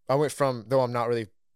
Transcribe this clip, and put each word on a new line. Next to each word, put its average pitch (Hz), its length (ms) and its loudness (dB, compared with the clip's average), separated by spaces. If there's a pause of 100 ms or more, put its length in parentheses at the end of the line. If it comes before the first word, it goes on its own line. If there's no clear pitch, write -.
I 127 80 2
went 147 160 0
from, 127 360 -2
though 131 140 4
I'm 120 100 0
not 120 160 0
really 117 200 -2 (280)